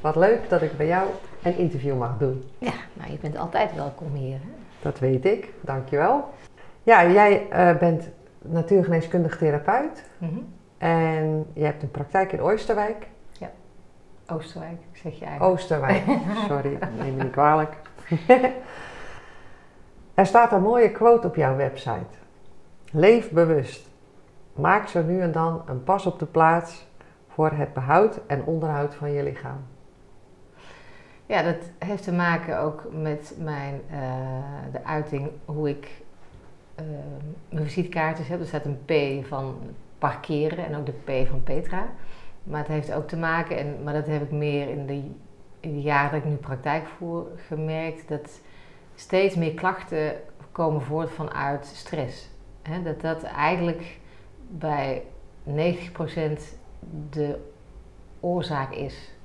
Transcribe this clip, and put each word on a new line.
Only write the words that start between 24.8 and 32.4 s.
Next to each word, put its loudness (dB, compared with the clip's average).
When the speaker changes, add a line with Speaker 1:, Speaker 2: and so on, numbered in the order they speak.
Speaker 1:
zo 0
nu 0
en 0
dan 0
een -8
pas 2
op 0
de -2
plaats 2
voor 2
het -4
behoud 4
en -2
onderhoud -2
van -4
je 0
lichaam." -6
Speaker 2:
Ja, 0
dat 0
heeft -6
te -2
maken 0